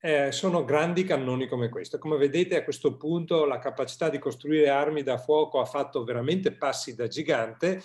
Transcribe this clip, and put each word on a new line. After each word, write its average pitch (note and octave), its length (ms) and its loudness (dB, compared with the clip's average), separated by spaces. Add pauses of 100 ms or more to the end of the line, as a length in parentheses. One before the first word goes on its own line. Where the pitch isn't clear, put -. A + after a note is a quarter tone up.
eh, C#3+ 320 2
sono F3 320 0
grandi E3 400 2
cannoni C3 420 0
come B2 220 -2
questo. - 300 -8
Come D#3 180 -2
vedete D#3+ 400 2
a C#3+ 80 0
questo C#3+ 320 -2
punto E3 480 0
la C3 160 0
capacità C#3 480 -4
di C#3+ 100 -2
costruire C#3+ 500 2
armi C#3+ 360 2
da B2+ 120 0
fuoco D3+ 440 2
ha B2 40 2
fatto C#3 380 -4
veramente B2+ 540 -2
passi C3 400 -4
da A#2+ 100 -4
gigante. C#3+ 760 -2